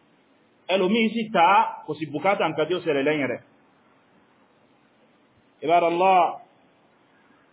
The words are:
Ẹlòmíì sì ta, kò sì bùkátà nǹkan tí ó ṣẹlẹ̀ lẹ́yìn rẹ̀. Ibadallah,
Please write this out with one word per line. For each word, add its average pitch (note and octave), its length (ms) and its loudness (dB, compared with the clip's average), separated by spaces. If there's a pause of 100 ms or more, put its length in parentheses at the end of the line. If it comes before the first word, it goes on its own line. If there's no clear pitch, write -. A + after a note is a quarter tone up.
(680)
Ẹlòmíì G3 400 2
sì A3+ 120 -6 (100)
ta, E3+ 160 4 (360)
kò D3+ 120 -8
sì D#3 100 -8
bùkátà F3+ 420 -2
nǹkan D#3 200 -2
tí F3+ 80 -4
ó F3 40 -6
ṣẹlẹ̀ C#3 240 -2
lẹ́yìn D3 240 -2
rẹ̀. A#2 140 -6 (2250)
Ibadallah, E3+ 600 2 (1300)